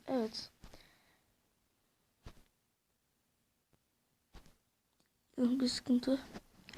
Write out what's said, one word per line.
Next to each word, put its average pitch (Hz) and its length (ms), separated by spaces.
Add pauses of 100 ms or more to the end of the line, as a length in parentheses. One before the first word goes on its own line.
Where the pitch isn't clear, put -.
Evet. 226 440 (4000)
Bir 254 300
sıkıntı. 254 520 (580)